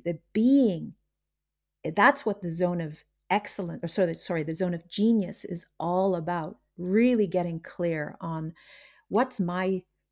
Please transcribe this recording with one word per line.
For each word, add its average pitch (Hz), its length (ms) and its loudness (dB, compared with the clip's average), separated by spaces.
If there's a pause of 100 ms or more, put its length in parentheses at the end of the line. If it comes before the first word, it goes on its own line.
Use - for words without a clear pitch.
The 170 140 -2 (120)
being, 220 640 4 (1000)
that's 226 280 4
what 202 200 -4
the 170 80 -4
zone 175 300 0
of 156 220 -10 (280)
excellence, 190 520 -4
or 170 40 -4
sorry, 170 260 0
sorry, 165 300 -6
the 156 100 -6
zone 175 220 -2
of 165 120 -10
genius 208 560 0
is 175 220 -8 (140)
all 180 360 0
about. 165 420 -4 (200)
Really 214 480 4
getting 170 360 -2
clear 160 600 -4
on 160 320 -6 (540)
what's 247 320 0
my, 185 420 -2 (300)